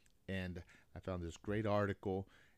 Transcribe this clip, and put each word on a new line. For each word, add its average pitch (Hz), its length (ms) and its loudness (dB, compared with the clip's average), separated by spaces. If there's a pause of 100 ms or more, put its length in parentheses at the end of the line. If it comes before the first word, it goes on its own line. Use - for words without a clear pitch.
(280)
And 90 360 -4 (320)
I 90 40 -8
found 90 240 -2
this 82 140 -6
great 107 300 0
article, 101 600 2 (300)